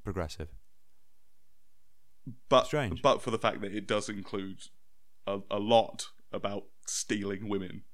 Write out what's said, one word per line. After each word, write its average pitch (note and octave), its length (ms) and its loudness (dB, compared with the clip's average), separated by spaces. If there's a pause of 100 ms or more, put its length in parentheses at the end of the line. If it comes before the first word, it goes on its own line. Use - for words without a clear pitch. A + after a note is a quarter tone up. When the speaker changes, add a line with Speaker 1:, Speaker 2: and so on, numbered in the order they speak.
Speaker 1:
progressive. E2+ 460 -4 (2000)
Speaker 2:
But, C3 200 10
Speaker 1:
Strange. B2 340 0
Speaker 2:
but C#3 200 8
for B2 100 -2
the A2 80 2
fact A2 220 2
that G2 140 -4
it G2+ 120 -4
does G#2 220 2
include G2 540 -6 (640)
a, G2 140 0 (100)
a G#2 100 2
lot A2 480 6 (240)
about G2+ 340 -4 (200)
stealing G2+ 640 -2
women. G2 340 -2 (100)